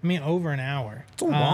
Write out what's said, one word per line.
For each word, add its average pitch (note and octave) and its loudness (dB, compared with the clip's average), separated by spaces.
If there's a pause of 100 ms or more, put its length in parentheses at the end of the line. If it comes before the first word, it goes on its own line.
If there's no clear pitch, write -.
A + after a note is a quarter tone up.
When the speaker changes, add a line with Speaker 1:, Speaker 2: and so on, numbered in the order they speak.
Speaker 1:
I E3+ 0
mean, F3+ 0
over E3 -2
an C#3 -2
hour. C3 -6
Speaker 2:
It's - -8
a F3 0
long, D#3 2 (200)